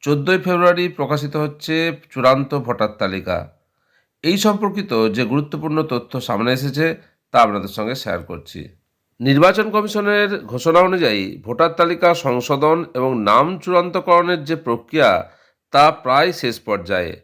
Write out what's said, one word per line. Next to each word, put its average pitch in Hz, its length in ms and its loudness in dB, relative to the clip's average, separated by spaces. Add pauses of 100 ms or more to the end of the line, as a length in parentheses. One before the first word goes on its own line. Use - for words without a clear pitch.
চোদ্দই 147 360 0
ফেব্রুয়ারি 175 500 2
প্রকাশিত 143 460 -6
হচ্ছে 151 400 -4 (340)
চূড়ান্ত 131 460 2
ভোটার 113 420 -4
তালিকা। 92 400 -4 (840)
এই 175 140 0
সম্পর্কিত 208 540 -2 (180)
যে 110 160 -2
গুরুত্বপূর্ণ 147 580 -4
তথ্য 127 360 -6
সামনে 117 340 -2
এসেছে, 135 320 -2 (480)
তা 123 80 6
আপনাদের 104 340 0
সঙ্গে 113 200 -6
শেয়ার 90 280 -8
করছি। 85 360 -16 (600)
নির্বাচন 175 520 4
কমিশনের 208 580 0 (160)
ঘোষণা 165 340 2
অনুযায়ী, 170 440 2 (200)
ভোটার 151 300 0
তালিকা 170 420 2
সংশোধন 139 600 0 (160)
এবং 127 180 -2 (120)
নাম 110 220 4 (140)
চূড়ান্তকরণের 175 840 2
যে 156 120 -4
প্রক্রিয়া, 139 540 0 (640)
তা 143 180 6
প্রায় 143 400 0
শেষ 123 280 -4
পর্যায়ে। 90 540 -4 (100)